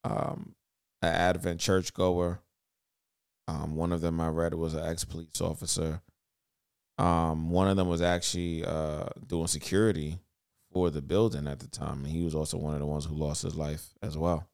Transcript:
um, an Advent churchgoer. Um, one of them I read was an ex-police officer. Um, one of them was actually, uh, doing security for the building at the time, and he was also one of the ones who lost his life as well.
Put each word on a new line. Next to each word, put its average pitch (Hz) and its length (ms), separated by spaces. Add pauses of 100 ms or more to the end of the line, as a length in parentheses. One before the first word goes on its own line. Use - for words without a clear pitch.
um, - 520 (480)
an 85 100
Advent 87 460
churchgoer. 90 800 (1040)
Um, 76 280
one 85 160
of 85 100
them 82 180
I 82 100
read 82 260
was 82 180
an 80 100
ex-police 82 580
officer. 80 600 (960)
Um, 82 540
one 92 160
of 98 100
them 92 100
was 85 140
actually, 87 640
uh, 78 440 (180)
doing 82 180
security 85 720 (560)
for 90 160
the 73 140
building 78 440
at 69 120
the - 80
time, 69 360
and 69 40
he 82 160
was 80 100
also 78 240
one 76 160
of 73 60
the 73 80
ones 76 180
who 78 80
lost 76 300
his 85 100
life 78 360 (120)
as 76 160
well. 82 360